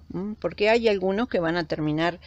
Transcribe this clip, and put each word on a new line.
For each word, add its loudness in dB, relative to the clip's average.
¿m? -6
Porque 0
hay 4
algunos 2
que 0
van 0
a -2
terminar -2